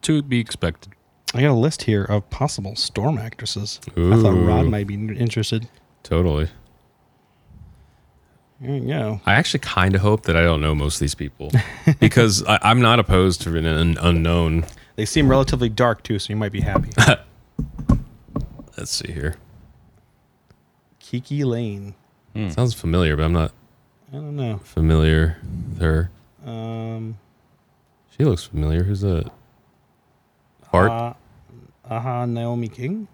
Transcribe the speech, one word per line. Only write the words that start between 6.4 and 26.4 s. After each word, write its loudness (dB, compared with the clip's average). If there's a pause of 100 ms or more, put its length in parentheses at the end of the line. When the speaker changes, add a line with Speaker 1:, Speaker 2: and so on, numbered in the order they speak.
Speaker 2:
There -6
you -4
go. -4
Speaker 3:
I 4
actually 0
kinda 2
hope 2
that 0
I 4
don't 2
know 0
most -2
of -8
these -2
people -10 (240)
Speaker 2:
<laughs> 2
Speaker 3:
because 6
I, 4
I'm 6
not 6
opposed 2
to -4
an -2
un-, 2
unknown. 2 (320)
Speaker 2:
They -2
seem 2
relatively 2
dark, 0
too, -4
so -10
you -4
might -4
be -6
happy. -2
Speaker 3:
<laughs> - (1800)
Let's -12
see -8
here. -6 (1600)
Speaker 2:
Kiki -6
Lane. -6 (400)
Speaker 1:
Hmm. -4
Speaker 3:
Sounds 0
familiar, 2
but 0
I'm 2
not 0 (600)
Speaker 2:
I -16
don't -12
know. -6
Speaker 3:
familiar 2 (320)
with -8
her. 0 (340)